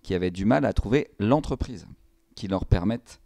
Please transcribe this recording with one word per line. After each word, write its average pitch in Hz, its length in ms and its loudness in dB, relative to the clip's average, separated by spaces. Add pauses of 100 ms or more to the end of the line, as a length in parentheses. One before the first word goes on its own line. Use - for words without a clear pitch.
qui 95 140 -4
avaient 90 160 0
du 95 140 -4
mal 135 200 4
à - 80 0
trouver 123 460 0
l'entreprise 131 680 -2 (480)
qui - 120 -10
leur 95 180 -2
permette 104 600 0